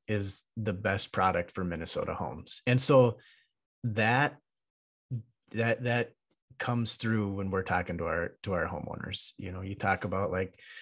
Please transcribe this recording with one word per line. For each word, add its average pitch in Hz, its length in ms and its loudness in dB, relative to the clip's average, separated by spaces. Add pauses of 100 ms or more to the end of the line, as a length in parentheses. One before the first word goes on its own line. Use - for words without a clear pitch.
is 101 380 -2 (100)
the 110 180 -2
best 98 380 -2
product 92 420 2
for 95 120 -4
Minnesota 85 480 -4
homes. - 520 -8
And 127 160 4
so 127 360 8 (640)
that, 117 540 2 (1160)
that, 113 320 0
that 120 280 2 (460)
comes 120 380 -2
through 107 380 0
when 98 180 -4
we're 95 120 2
talking 90 340 -2
to 85 80 -4
our, 82 380 -2
to 101 100 -2
our 85 140 0
homeowners. - 680 -8
You 95 140 -8
know, 92 100 -8
you 95 140 -8
talk 98 300 0
about, 95 260 -2
like, 92 260 -4 (240)